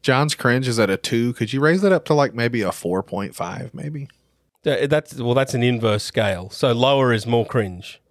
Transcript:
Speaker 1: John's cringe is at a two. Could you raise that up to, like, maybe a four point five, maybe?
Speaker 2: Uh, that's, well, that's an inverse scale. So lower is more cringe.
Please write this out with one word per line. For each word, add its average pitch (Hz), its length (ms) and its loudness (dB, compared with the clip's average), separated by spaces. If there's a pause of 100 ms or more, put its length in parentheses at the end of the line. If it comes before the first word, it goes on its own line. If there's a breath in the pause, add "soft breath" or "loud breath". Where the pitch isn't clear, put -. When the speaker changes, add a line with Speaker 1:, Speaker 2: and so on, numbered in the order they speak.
Speaker 1:
John's 143 340 2
cringe 127 320 2
is 117 120 0
at 107 100 4
a 95 80 2
two. 120 380 -2
Could 110 180 -4
you 135 80 -2
raise 165 220 2
that 196 100 4
up 170 140 0
to, 156 80 4
like, 139 180 2
maybe 117 300 0
a 90 100 0
four 92 300 -4
point - 320 -6
five, - 400 -10
maybe? 147 340 -10 (560)
Speaker 2:
Uh, 143 220 0
that's, 151 300 -2
well, 120 180 0
that's 135 180 0
an 120 100 0
inverse 113 420 0
scale. 98 440 -2
So 127 240 0
lower 127 400 4
is 110 140 -2
more 117 180 2
cringe. 95 560 -6 (100)